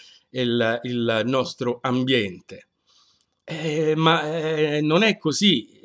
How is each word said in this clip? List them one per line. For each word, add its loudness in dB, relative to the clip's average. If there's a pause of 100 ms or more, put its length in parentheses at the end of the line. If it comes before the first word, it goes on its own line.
(320)
il, 0
il 0
nostro -2
ambiente? -2 (760)
Eh, -2
ma, 2
eh, -2
non 2
è 2
così. 0